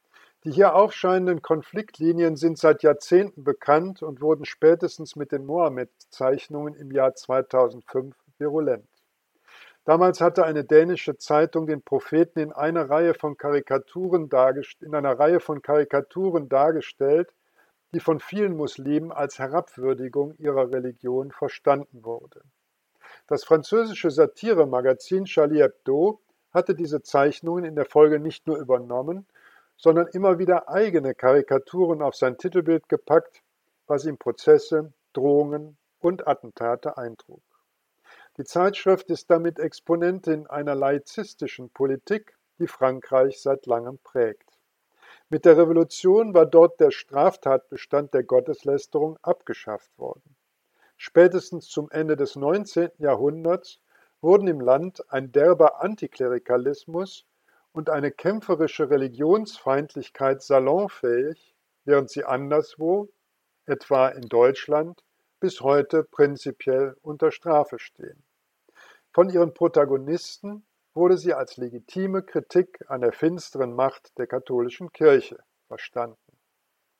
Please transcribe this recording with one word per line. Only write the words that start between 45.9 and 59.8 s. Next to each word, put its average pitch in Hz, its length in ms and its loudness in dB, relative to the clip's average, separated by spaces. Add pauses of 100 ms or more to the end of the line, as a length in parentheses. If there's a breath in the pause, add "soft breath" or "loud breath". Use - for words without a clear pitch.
war 165 120 8
dort 165 340 6
der 147 100 6
Straftatbestand 139 1200 -2
der 127 100 0
Gotteslästerung 143 1000 -2
abgeschafft - 720 -8
worden. - 400 -14 (600)
Spätestens 175 720 2
zum 151 220 -8
Ende 156 260 -4
des 135 180 -4
neunzehnten 170 680 -4
Jahrhunderts 151 800 -2 (400)
wurden 196 280 4
im 151 120 -2
Land 139 520 0
ein 135 180 -6
derber 156 520 4
Antiklerikalismus 139 1400 -6 (460)
und 156 180 -8
eine 143 200 -2
kämpferische 160 800 -4
Religionsfeindlichkeit 139 1500 -2